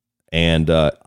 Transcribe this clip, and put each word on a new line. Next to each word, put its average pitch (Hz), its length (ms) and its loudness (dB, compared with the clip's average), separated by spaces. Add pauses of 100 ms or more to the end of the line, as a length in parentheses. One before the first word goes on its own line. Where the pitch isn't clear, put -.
(320)
And, 82 380 0
uh, 80 220 0 (160)